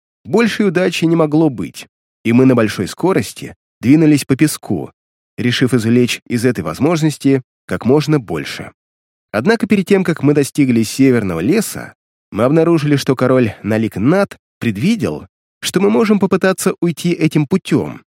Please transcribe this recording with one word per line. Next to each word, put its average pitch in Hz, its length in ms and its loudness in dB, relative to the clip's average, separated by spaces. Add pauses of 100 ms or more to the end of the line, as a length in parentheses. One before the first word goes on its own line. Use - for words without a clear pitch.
(240)
Большей 214 440 0
удачи 180 380 -2
не 165 100 2
могло 160 340 2
быть, 101 380 -10 (360)
и 113 100 0
мы 127 120 6
на 131 100 6
большой 107 320 0
скорости - 680 -4 (260)
двинулись 151 440 4
по 135 100 0
песку, 110 560 -4 (460)
решив 123 360 0
извлечь 120 540 0
из 117 180 -4
этой 120 180 -2
возможности 135 800 0 (240)
как 92 200 -6
можно 147 340 2
больше. 85 520 -10 (600)
Однако 202 360 0
перед 202 180 2
тем, 190 180 2
как 170 200 -4
мы 143 100 4
достигли 135 500 2
северного 107 560 0
леса, 120 540 -4 (380)
мы 101 120 -2
обнаружили, 151 520 2
что 135 200 0
король 127 380 0 (100)
Налик-Нат 113 760 -2 (220)
предвидел, 107 680 -4 (340)
что - 180 -2
мы 196 100 2
можем 220 300 2
попытаться 190 640 0
уйти 175 300 -2
этим 160 360 0
путём, 90 640 -2